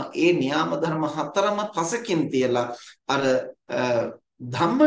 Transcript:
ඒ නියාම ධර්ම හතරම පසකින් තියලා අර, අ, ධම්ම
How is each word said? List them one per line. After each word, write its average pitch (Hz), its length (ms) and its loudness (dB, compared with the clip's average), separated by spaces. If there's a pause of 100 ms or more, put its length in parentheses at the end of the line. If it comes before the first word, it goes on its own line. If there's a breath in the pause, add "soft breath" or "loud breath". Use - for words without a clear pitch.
(120)
ඒ 175 220 4
නියාම 147 380 0
ධර්ම 156 340 -2
හතරම 170 520 -2 (120)
පසකින් 170 600 -2
තියලා 123 380 0 (360 loud breath)
අර, 139 180 -2 (440)
අ, 120 160 -4 (580)
ධම්ම 131 480 0